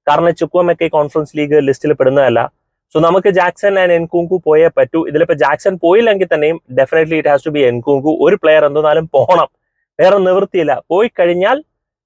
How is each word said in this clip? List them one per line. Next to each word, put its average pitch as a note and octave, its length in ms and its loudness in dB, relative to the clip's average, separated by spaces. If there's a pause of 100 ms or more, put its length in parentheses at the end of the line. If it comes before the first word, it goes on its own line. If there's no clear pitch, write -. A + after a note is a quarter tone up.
കാരണം E3 320 0
ചുക്വമൊക്കെ E3+ 480 -2
കോൺഫറൻസ് D3+ 500 -4
ലീഗ് D3 300 0
ലിസ്റ്റിൽ D3 240 -2
പെടുന്നതല്ല. C3 480 0 (520)
So D#3 100 -2
നമുക്ക് F3+ 260 2
ജാക്സൺ F#3 460 0
and F#3 180 0
എൻകുങ്കു E3+ 540 -2
പോയേ D#3 300 4
പറ്റൂ. C#3 320 -2
ഇതിലിപ്പോ D#3+ 260 -2
ജാക്സൺ D3+ 480 -2
പോയില്ലെങ്കിൽ G3 520 2
തന്നെയും D#3 260 -2 (140)
definitely D#3+ 460 0
it D3 120 -2
has C#3 160 0
to D#3 60 -6
be D3 40 -4
എൻകുങ്കു. C3 640 0
ഒരു E3+ 220 2
പ്ലെയർ D#3 220 2
എന്തെന്നാലും D3+ 480 0
പോണം, D3+ 360 2 (520)
വേറെ F#3 180 4
നിവൃത്തിയില്ല. F#3 720 -2
പോയി G3+ 200 0 (100)
കഴിഞ്ഞാൽ F#3 440 0 (420)